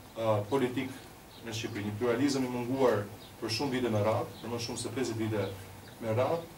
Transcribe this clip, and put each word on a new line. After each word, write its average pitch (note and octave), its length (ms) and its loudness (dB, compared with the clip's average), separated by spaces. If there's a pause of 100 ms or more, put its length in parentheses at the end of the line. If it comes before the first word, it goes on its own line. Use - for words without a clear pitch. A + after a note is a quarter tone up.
(160)
ë, A2 220 4 (140)
politik C3 420 2 (540)
në A2 100 -6
Shqipëri, G#2 320 -4
një G#2 100 -4
pluralizëm B2+ 480 4
i B2 60 -2
munguar A#2+ 500 4 (380)
për A2 160 -2
shumë C3+ 180 0
vite A#2+ 160 2
me G#2 140 4
radhë, - 340 0
për A2+ 140 -6
më A#2 140 -2
shumë B2 180 -6
se - 100 -4
pesëdhjetë A2+ 300 0
vite G2+ 240 0 (560)
me A2 160 2
radhë, D#3 180 2 (180)